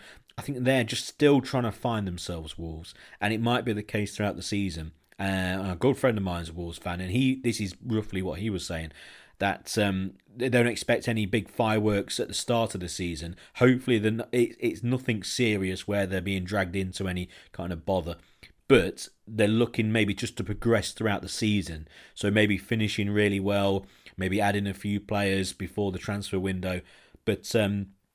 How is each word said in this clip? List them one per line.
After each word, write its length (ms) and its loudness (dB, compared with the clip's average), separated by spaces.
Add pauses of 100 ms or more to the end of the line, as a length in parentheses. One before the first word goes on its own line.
(360)
I 60 -10
think 220 -4
they're 200 4
just 220 -6
still 340 6
trying 220 -2
to 100 -2
find 360 -2
themselves, 500 -8
Wolves, 340 -10 (280)
and 120 0
it 80 -2
might 240 2
be 80 0
the 120 -4
case 320 -4
throughout 180 0
the 80 -10
season. 500 -4 (260)
Uh, 520 -2
a 80 -4
good 180 4
friend 220 2
of 60 -2
mine's 240 -4
a 60 -14
Wolves 240 -8
fan, 220 -6
and 120 -6
he, 300 2
this 180 -2
is 240 -6
roughly 360 -2
what 200 -6
he 100 -2
was 160 -4
saying, 240 -6 (480)
that, 380 -2
um, 380 0 (200)
they 140 -2
don't 180 6
expect 420 0
any 180 0
big 220 0
fireworks 680 2
at 100 -2
the 60 -10
start 400 0
of 60 -6
the 80 -6
season. 480 -6 (200)
Hopefully, 420 6
the 100 4
n-, 240 0
it, 260 2
it's 240 -2
nothing 400 0
serious 640 0
where 200 0
they're 160 -2
being 220 -2
dragged 320 -2
into 300 -4
any 220 -4 (240)
kind 200 -8
of 120 -8
bother. 320 0 (520)
But 400 4 (180)
they're 200 2
looking 460 2
maybe 220 2
just 240 -6
to 60 -4
progress 480 2
throughout 280 -2
the 80 -12
season. 580 -2 (280)
So 160 0
maybe 260 6
finishing 540 0
really 300 2
well, 460 0 (300)
maybe 240 0
adding 260 2
a 80 -4
few 260 -2
players 520 -2
before 400 -4
the 60 -6
transfer 400 -4
window. 420 -2 (460)
But, 280 -2
um, 340 2 (260)